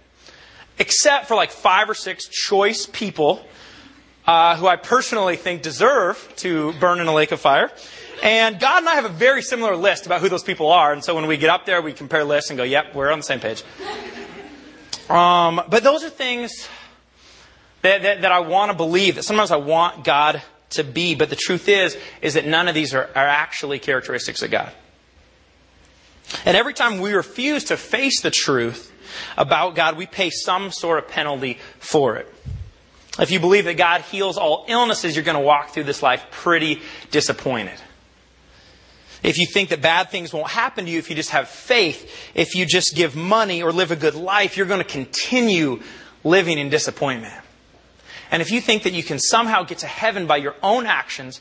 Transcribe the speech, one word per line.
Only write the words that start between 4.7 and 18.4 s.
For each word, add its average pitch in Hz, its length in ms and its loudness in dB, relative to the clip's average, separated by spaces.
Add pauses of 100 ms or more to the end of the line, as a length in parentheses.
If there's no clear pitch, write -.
personally 208 600 0
think 175 260 -6
deserve 190 760 0
to 160 420 -2
burn 175 180 4
in 170 80 -2
a 160 80 2
lake 156 160 4
of 160 100 -4
fire. 151 300 4 (520)
And 220 360 4
God 285 200 4
and 330 100 2
I 330 60 2
have 277 100 2
a 208 60 -6
very 240 320 2
similar 226 340 -2
list 175 300 0
about 170 160 0
who 196 60 2
those 180 140 -2
people 160 300 0
are, 156 200 6
and 143 120 -6
so 175 100 -2
when 160 120 -2
we 156 100 0
get 156 140 4
up 180 160 0
there, 180 160 2
we 156 100 -8
compare 147 320 -2
lists 147 260 0
and 139 60 -10
go, 123 80 -2
"Yep, 143 300 0
we're 139 180 0
on 156 60 0
the 143 60 -12
same 131 140 -4
page." 110 240 -6 (1500)
Um, 175 600 4
but 220 160 4
those 294 200 4
are 320 60 -10
things 240 580 -6 (1120)
that, 190 200 4
that, 196 200 0
that 185 80 4
I 180 80 6
wanna 190 360 0